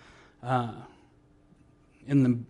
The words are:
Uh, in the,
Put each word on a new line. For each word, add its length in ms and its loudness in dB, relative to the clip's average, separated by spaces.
Uh, 300 -2
in 160 4
the, 140 2